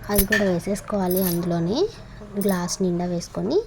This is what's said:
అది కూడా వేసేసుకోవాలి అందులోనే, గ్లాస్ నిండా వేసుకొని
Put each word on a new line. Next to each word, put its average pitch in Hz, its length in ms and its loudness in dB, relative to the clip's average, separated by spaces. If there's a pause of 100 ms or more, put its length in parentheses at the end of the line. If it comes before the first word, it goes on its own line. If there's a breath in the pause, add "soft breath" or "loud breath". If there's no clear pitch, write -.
(140)
అది 202 160 4
కూడా 202 220 4
వేసేసుకోవాలి 185 680 0 (100)
అందులోనే, 170 500 0 (640 loud breath)
గ్లాస్ 175 380 0
నిండా 175 280 0
వేసుకొని 175 560 -2